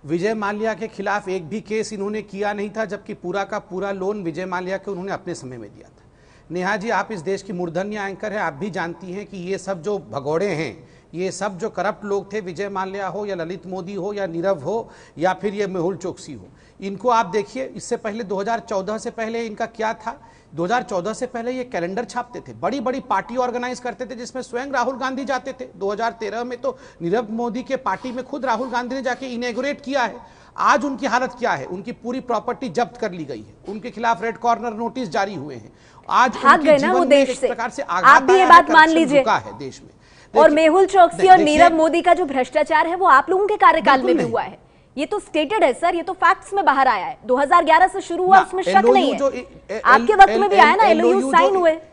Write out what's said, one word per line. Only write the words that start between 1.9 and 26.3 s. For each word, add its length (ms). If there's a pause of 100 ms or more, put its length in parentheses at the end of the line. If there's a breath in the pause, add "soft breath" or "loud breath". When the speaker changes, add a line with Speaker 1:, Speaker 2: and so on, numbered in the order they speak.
Speaker 1:
इन्होंने 280
किया 320
नहीं 160
था, 160
जबकि 280
पूरा 300
का 160
पूरा 320
लोन 320
विजय 220
माल्या 320
के 140
उन्होंने 200
अपने 240
समय 220
में 180
दिया 120
था। 160 (480 soft breath)
नेहा 260
जी, 120
आप 220
इस 80
देश 220
की 120
मूर्धन्य 460
एंकर 340
हैं, 60
आप 140
भी 160
जानती 440
हैं 120
कि 120
ये 200
सब 240
जो 180 (120)
भगोड़े 360
हैं, 420 (240 soft breath)
ये 180
सब 260
जो 120
करप्ट 360
लोग 280
थे, 80
विजय 280
माल्या 380
हो 180
या 100
ललित 320
मोदी 260
हो 200
या 140
नीरव 320
हो 320 (260 soft breath)
या 160
फिर 200
ये 140
मेहुल 300
चोकसी 360
हो, 140 (340 soft breath)
इनको 280
आप 160
देखिए, 400
इससे 320
पहले 260
दो 160
हज़ार 200
चौदह 380
से 120
पहले 360
इनका 200
क्या 280
था? 280 (340 soft breath)
दो 100
हज़ार 180
चौदह 300
से 120
पहले 260
ये 120
कैलेंडर 400
छापते 360
थे, 140
बड़ी-बड़ी 460
पार्टी 380
ऑर्गेनाइज 420
करते 260
थे 100
जिसमें 280
स्वयं 220
राहुल 320
गांधी 280
जाते 280
थे। 220
दो 160
हज़ार 200
तेरह 320